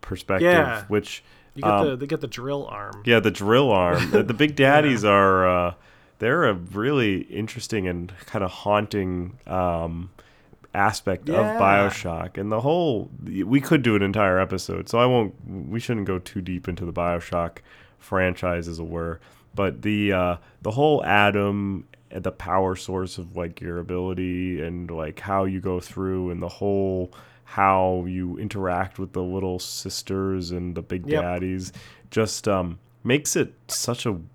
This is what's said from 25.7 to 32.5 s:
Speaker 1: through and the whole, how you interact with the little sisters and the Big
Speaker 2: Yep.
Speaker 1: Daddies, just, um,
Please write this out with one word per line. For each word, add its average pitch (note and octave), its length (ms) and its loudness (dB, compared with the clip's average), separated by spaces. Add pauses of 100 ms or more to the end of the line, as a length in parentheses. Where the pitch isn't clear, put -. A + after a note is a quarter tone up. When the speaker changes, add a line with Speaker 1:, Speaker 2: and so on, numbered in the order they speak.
Speaker 1:
through F#2 520 -4
and F2 100 -6
the F2 80 -6
whole, F#2+ 600 -2 (320)
how F#2 640 2
you F2+ 320 -4
interact F#2+ 580 -4
with F#2 160 -8
the F#2 80 -4
little F#2 380 -4
sisters F#2+ 920 -4
and F2 240 -4
the E2+ 60 -8
Big F2+ 240 -8
Speaker 2:
Yep. F#2 160 0
Speaker 1:
Daddies, F2+ 500 -4 (380)
just, - 380 -2
um, F2 320 -2 (240)